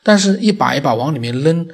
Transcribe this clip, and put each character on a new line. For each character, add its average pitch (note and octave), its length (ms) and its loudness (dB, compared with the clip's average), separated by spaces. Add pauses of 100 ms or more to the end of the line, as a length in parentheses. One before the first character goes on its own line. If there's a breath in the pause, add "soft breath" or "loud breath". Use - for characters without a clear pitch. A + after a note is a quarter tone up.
但 G#3+ 140 4
是 G3 220 0
一 G#3 120 2
把 B2 240 0
一 C#3 40 -2
把 C#3 140 0
往 C3+ 220 -2
里 - 20 -4
面 A#2+ 240 -6
扔， E3 320 0